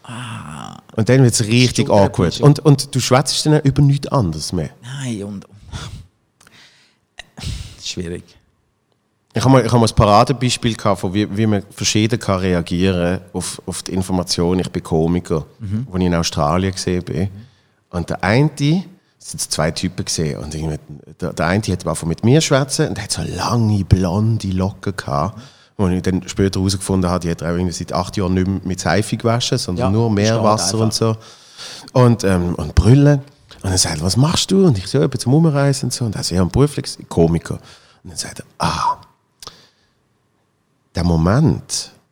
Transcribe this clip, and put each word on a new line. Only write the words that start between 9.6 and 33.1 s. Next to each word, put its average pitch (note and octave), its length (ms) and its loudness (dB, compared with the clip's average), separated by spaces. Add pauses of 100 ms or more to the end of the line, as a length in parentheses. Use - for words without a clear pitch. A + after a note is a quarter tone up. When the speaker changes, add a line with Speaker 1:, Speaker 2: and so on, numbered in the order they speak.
Speaker 2:
ich A2 60 0
hab A#2+ 80 6
mal A2+ 80 4
ein - 80 -2
Paradebeispiel A#2 800 2
gehabt, G2+ 260 -2
von F#2 120 -6
wie, G2+ 240 -2
wie A2 80 2
man G2+ 240 0
verschieden G#2+ 500 -2
kann F#2+ 200 0
reagieren F2+ 800 0 (120)
auf, - 320 -8
auf - 180 -10
die - 100 -8
Information, F2+ 680 -2
ich F2 120 -4
bin F2 120 -6
Komiker, E2+ 600 0 (140)
Speaker 1:
Mhm. A2 300 -6
Speaker 2:
wo F2+ 80 -6
ich F#2 80 2
in F2+ 100 2
Australien E2+ 580 0
gesehen F2+ 300 -4
bin. F#2+ 260 -4 (640)
Und F2 180 -6
der - 140 -6
eine, B2+ 280 4 (680)
es - 120 -18
sind - 100 -10
zwei D#2+ 300 -2
Typen - 340 -6
gesehen, C#2+ 340 -4
und D2+ 160 -10
irgendwie, D2+ 240 -6 (420)
der, E2+ 120 -6
der E2 120 -2
eine F#2+ 180 2
hat F2+ 240 -4
einfach D#2+ 200 -4
mit E2 160 -4
mir C3 180 6
schwätzen C#3+ 480 0
und G2 120 -8
hat G#2+ 100 -8
so - 120 -6
lange G2 640 0
blonde G2 640 2
Locken F#2+ 460 -4
gehabt. F2+ 440 -4 (400)
Wo G2+ 80 2
ich F2+ 140 0
dann F#2 260 -2
später G2 320 -2
herausgefunden F#2+ 480 0
habe, F2+ 120 0
die E2+ 100 -4
hat E2 140 -6
auch E2 60 -4
irgendwie F2 220 -2
seit E2 220 -10
acht F2 240 -4
Jahren F#2 160 -2
nicht F#2 140 0
mehr F#2+ 160 -2
mit F#2 160 -6
Seife G2 360 0
gewaschen, A#2 440 -2
sondern F#2+ 340 -2
Speaker 1:
Ja, A2 60 2
Speaker 2:
nur A#2 120 2
Speaker 1:
steht G#2 40 2
Speaker 2:
Meerwasser A2 640 2
und A2 60 2
Speaker 1:
einfach. A2 120 0
Speaker 2:
so. A2+ 180 0 (800)
Und, A#2+ 300 4
ähm, F2+ 320 2
und D2+ 180 -6
Brüllen. C#3 480 6 (400)